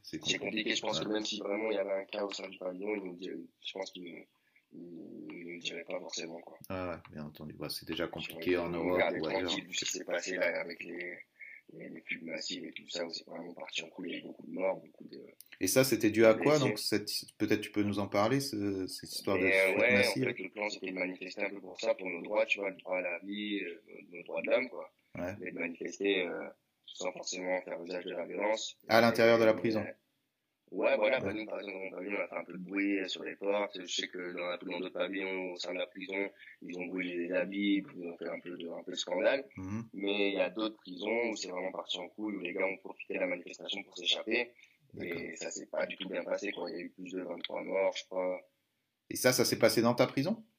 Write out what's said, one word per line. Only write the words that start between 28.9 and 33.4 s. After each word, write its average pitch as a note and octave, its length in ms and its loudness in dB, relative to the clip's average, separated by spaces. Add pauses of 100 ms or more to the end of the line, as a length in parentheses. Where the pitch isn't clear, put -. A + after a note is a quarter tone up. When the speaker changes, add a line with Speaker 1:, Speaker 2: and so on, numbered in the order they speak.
Speaker 1:
l'intérieur A#2 380 8
de A2+ 60 8
la A2 80 10
Speaker 2:
Et, - 20 6
Speaker 1:
prison. A2 260 2
Speaker 2:
euh, - 100 -6 (840)
ouais, B2+ 200 4
voilà, A2 220 4
bah, G2 100 -2
Speaker 1:
Ouais. G2+ 40 -2
Speaker 2:
nous, G#2+ 140 -4
par F#2+ 120 -4
exemple, G2 160 -8
dans F#2+ 100 -8
mon F#2+ 60 -8
pavillon, G2 280 -4
on F2+ 40 0
a F2 40 -4
fait - 80 -8
un G2 80 -4
peu E2+ 100 -12
de F2 60 -8
bruit, G2 400 2
euh, F#2 80 -2
sur E2+ 160 -6
les F2 120 -6
portes. G2+ 440 0